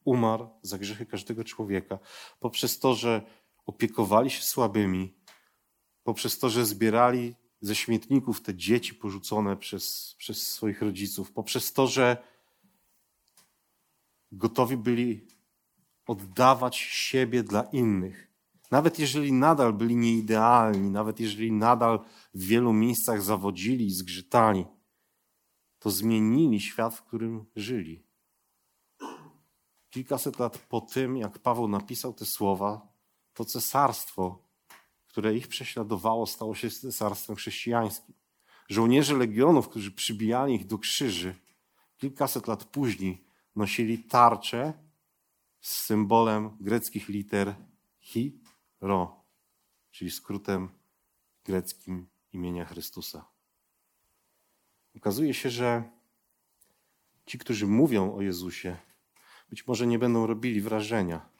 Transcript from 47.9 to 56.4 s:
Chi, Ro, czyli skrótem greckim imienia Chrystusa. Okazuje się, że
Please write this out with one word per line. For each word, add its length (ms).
Chi, 400
Ro, 440
czyli 200
skrótem 580
greckim 640
imienia 320
Chrystusa. 600
Okazuje 380
się, 160
że 400